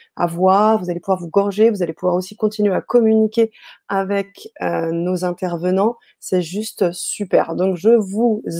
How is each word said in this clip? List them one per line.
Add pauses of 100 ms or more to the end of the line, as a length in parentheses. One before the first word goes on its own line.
(160)
avoir.
Vous
allez
pouvoir
vous
gorger,
vous
allez
pouvoir
aussi
continuer
à
communiquer (360)
avec, (120)
euh,
nos
intervenants. (220)
C'est
juste
super.
Donc,
je
vous (160)